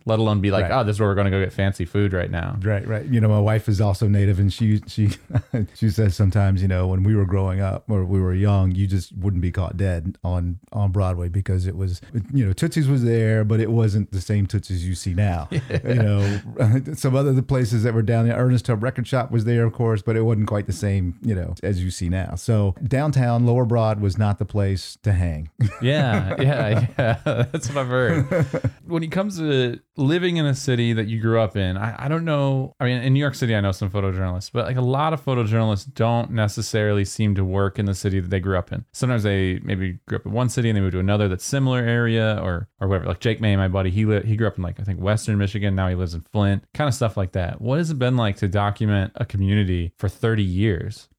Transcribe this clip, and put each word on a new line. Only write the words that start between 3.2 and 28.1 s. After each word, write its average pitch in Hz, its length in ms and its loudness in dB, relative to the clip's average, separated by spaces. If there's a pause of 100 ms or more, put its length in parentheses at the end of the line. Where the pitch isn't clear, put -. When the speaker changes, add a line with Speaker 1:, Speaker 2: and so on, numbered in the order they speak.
Speaker 2:
know, 110 60 6
my 107 120 4
wife 107 260 2
is 101 140 2
also 104 280 2
native, 101 300 4
and 98 140 4
she, 107 340 2
she, 104 260 0 (300)
<laughs> - 320 -4
she - 140 0
says 101 260 2
sometimes, 98 460 2
you 98 80 2
know, 92 200 2
when 92 160 2
we 107 120 4
were 101 80 2
growing 95 380 0
up 95 260 -4
or 98 160 0
we 95 160 0
were 92 140 2
young, 95 380 4
you 98 140 0
just 95 300 -4
wouldn't 92 240 -2
be 90 100 0
caught 87 280 -4
dead 90 240 -2 (220)
on, 90 340 -2 (140)
on 101 180 0
Broadway 90 380 0
because 92 360 -2
it 95 120 -4
was, 92 240 -4 (340)
you 135 100 2
know, 98 80 2
Tootsie's 160 360 0
was 131 160 2
there, 110 400 2
but 110 160 2
it 110 100 0
wasn't 110 400 2
the 92 100 -4
same 101 260 0
Tootsie's 92 380 -4
you 90 120 -2
see 90 180 -4
now. 87 400 0
Speaker 1:
<laughs> 165 40 -2 (120)
Yeah. 139 160 -2
Speaker 2:
You 120 160 2
know, 101 380 0 (480)
<laughs> 151 60 -8
some 135 200 0
other 135 260 2
places 123 440 0
that 117 100 2
were 113 80 2
down 113 240 2
there, 117 100 0
Ernest 123 280 2
Tubb 110 180 -2
Record 123 240 -4
Shop 120 240 -2
was 117 140 0
there, 117 200 2
of 113 80 2
course, 113 300 0
but 113 140 0
it 113 60 2
wasn't 107 260 2
quite 104 180 -2
the 101 60 -2
same, 95 500 -2
you 110 140 0
know, 85 260 -4
as 92 220 0
you 90 80 -2
see 90 160 -4
now. 92 260 -2
So 101 480 0
downtown, 127 640 0
Lower 123 180 2
Broad 110 360 0
was 98 180 0
not 104 220 0
the - 40 -4
place 98 600 -2
to 104 80 2
hang. 82 420 -2
<laughs> - 60 -6 (200)
Speaker 1:
Yeah, 117 600 0
yeah, 120 520 2
<laughs> - 60 -6
yeah. 117 260 2
That's 120 440 -2
what 143 100 -4
I've 131 80 0
heard. 131 880 0